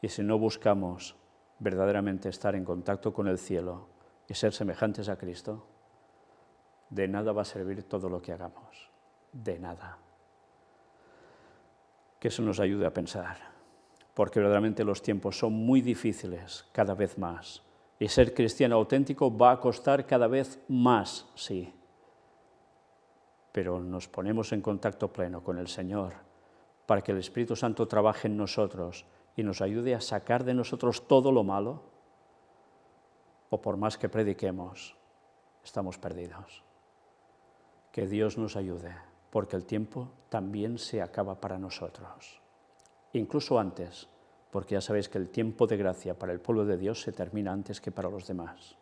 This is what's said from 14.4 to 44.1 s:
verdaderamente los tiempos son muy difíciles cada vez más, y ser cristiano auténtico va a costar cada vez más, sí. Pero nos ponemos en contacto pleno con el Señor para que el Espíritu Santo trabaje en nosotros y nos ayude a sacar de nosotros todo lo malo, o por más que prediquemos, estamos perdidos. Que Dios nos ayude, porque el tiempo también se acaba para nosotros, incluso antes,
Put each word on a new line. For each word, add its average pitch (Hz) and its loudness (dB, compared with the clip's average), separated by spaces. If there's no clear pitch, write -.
verdaderamente 104 4
los 101 -2
tiempos 98 -2
son 113 2
muy 117 4
difíciles 101 -4
cada 101 2
vez 95 0
más, 87 -8
y 110 2
ser 120 8
cristiano 117 4
auténtico 135 4
va 123 10
a 127 4
costar 135 2
cada 123 4
vez 131 0
más, 123 4
sí. - -8
Pero 90 -2
nos 90 -8
ponemos 104 -2
en 107 -2
contacto 101 -2
pleno 87 -6
con 90 -4
el 90 -6
Señor 92 -6
para 101 4
que - -2
el 98 2
Espíritu 117 -2
Santo 113 0
trabaje 107 2
en 104 -2
nosotros 92 -2
y 113 -2
nos 98 -2
ayude 117 0
a 110 -4
sacar 120 0
de 127 0
nosotros 120 0
todo 135 8
lo 120 4
malo, 101 -2
o 110 -2
por 101 -4
más 107 -2
que 104 -4
prediquemos, 95 -4
estamos 92 -6
perdidos. 87 -12
Que 110 -2
Dios 104 0
nos 110 -4
ayude, 87 -6
porque 101 -2
el 90 -4
tiempo 113 -6
también 104 -4
se - -6
acaba 95 -4
para 95 -6
nosotros, - -12
incluso 131 0
antes, 90 -6